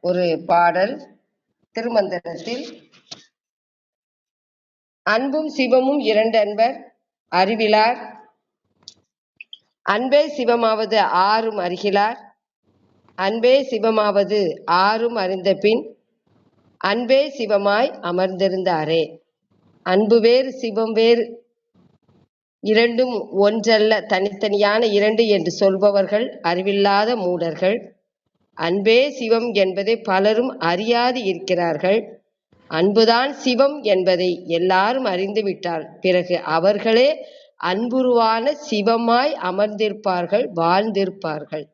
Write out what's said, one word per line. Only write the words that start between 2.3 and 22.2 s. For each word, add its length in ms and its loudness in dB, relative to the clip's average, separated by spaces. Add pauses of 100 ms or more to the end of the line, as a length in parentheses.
"அன்பும் 460 -2
சிவமும் 520 0
இரண்டன்பர் 960 0 (300)
அறிவிலார், 720 2 (1800)
அன்பே 560 0
சிவமாவது 600 0
ஆறும் 600 0
அறிகிலார், 600 -2 (1000)
அன்பே 540 2
சிவமாவது 960 0
ஆறும் 500 0
அறிந்த 380 -2
பின் 440 -2 (800)
அன்பே 500 0 (100)
சிவமாய் 540 0 (100)
அமர்ந்திருந்தாரே." 1200 -2 (640)
அன்பு 360 2
வேறு 340 2
சிவம் 380 -4
வேறு, 460 2 (1200)